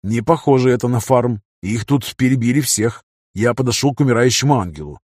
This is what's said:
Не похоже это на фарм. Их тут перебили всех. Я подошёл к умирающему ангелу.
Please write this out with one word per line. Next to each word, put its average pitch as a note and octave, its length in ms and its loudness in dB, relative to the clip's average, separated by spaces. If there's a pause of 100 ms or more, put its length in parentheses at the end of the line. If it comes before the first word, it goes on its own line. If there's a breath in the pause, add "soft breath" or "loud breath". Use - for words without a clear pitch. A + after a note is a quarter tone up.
Не A2+ 200 -2
похоже C3 480 2
это B2 180 0
на B2 120 0
фарм. A#2+ 420 0 (200)
Их G#2+ 220 -4
тут - 320 -2
перебили B2+ 460 0
всех. A#2 400 -2 (320)
Я A#2 180 0
подошёл C3 420 -2
к - 60 -8
умирающему B2+ 580 2
ангелу. D2+ 500 -10